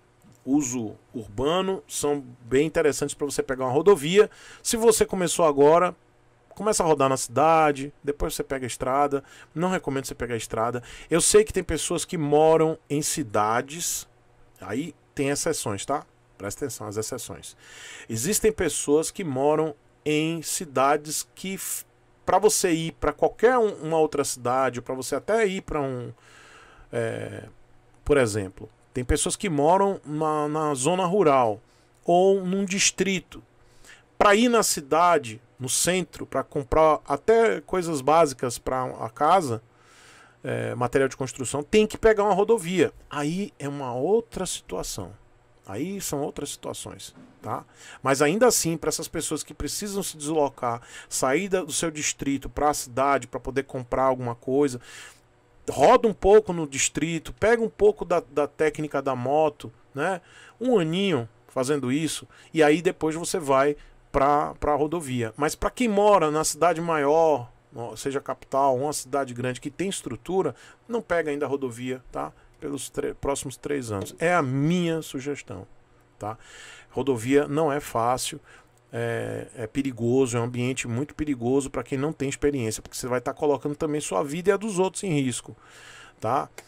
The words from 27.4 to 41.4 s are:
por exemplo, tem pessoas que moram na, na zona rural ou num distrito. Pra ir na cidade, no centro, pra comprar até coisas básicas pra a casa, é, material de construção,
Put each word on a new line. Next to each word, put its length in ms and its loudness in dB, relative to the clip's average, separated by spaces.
por 140 4
exemplo, 500 0
tem 100 -4
pessoas 320 0
que 140 -4
moram 560 2
na, 420 -2
na 260 -2
zona 320 0
rural 560 4
ou 420 4
num 200 -2
distrito. 760 -2
Pra 180 6
ir 140 4
na 140 4
cidade, 800 2
no 100 -6
centro, 560 -2
pra 180 -4
comprar 640 2
até 540 2
coisas 400 -4
básicas 560 2
pra 260 -4
a 100 -8
casa, 520 2
é, 320 -4
material 320 0
de 80 -10
construção, 480 -6